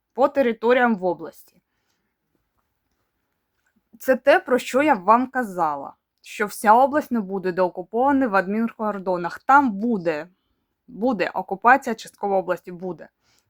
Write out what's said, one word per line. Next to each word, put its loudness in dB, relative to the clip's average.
по 2
територіям 2
в -6
області. -8
Це 0
те, 4
про 0
що -2
я 4
вам 2
казала, -6
що -8
вся 4
область 2
не -2
буде -4
деокупована 0
в -2
адмінкордонах. -4
Там 4
буде, -2
буде -2
окупація, 2
часткова -6
області -4
буде. -12